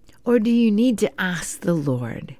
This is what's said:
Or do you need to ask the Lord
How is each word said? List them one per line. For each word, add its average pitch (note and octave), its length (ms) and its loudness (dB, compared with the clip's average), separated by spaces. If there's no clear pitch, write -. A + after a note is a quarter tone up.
Or A#3+ 140 4
do A3+ 120 2
you A#3 200 4
need A3 280 2
to - 220 -2
ask F3+ 400 -6
the F3 140 0
Lord C3 640 -4